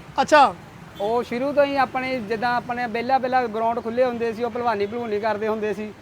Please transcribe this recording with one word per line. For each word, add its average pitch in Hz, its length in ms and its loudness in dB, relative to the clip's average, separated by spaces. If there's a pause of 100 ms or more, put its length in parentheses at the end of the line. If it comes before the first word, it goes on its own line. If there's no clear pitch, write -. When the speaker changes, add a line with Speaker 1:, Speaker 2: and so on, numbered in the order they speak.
(220)
Speaker 1:
ਅੱਛਾ। 262 320 8 (460)
Speaker 2:
ਉਹ 226 220 0
ਸ਼ੁਰੂ 247 300 -2
ਤੋਂ 285 120 6
ਹੀ 277 120 0
ਆਪਣੇ, 262 440 0
ਜਿੱਦਾਂ 226 360 -2
ਆਪਣੇ 240 300 -4
ਵਿਹਲਾ 233 320 0
ਵਿਹਲਾ 254 280 0
ਗਰਾਊਂਡ 226 360 -2
ਖੁੱਲ੍ਹੇ 233 220 0
ਹੁੰਦੇ 233 280 0
ਸੀ, 220 120 -4
ਉਹ 233 60 -2
ਭਲਵਾਨੀ 220 360 0
ਭਲਵੂਨੀ 220 340 -4
ਕਰਦੇ 214 280 0
ਹੁੰਦੇ 214 260 -2
ਸੀ। 214 280 -8